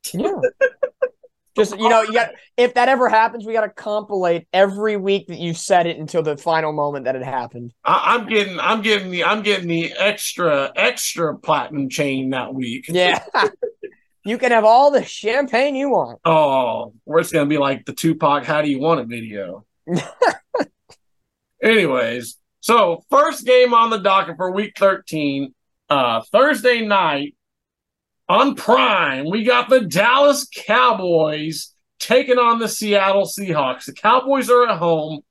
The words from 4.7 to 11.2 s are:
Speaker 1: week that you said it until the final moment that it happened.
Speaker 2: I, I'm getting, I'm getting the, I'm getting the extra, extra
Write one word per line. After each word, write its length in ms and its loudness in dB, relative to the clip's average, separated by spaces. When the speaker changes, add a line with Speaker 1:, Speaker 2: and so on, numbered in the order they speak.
Speaker 1:
week 320 -2
that 120 -12
you 140 -4
said 340 0
it 100 -6
until 260 -4
the 140 -4
final 340 -2
moment 320 -6
that 140 -4
it 80 -8
happened. 480 -10
Speaker 2:
I, 320 2
I'm 140 -6
getting, 320 -2
I'm 200 0
getting 300 -2
the, 140 -2
I'm 160 0
getting 260 -2
the 320 -4
extra, 760 -2
extra 640 -4